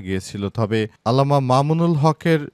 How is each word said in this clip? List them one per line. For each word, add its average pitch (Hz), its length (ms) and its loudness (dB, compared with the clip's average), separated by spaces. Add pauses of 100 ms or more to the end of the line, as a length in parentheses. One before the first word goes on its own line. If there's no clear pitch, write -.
গিয়েছিল। 95 360 -6 (160)
তবে 110 220 -2 (280)
আল্লামা 139 300 2 (120)
মামুনুল 160 440 2 (100)
হকের 160 380 2 (100)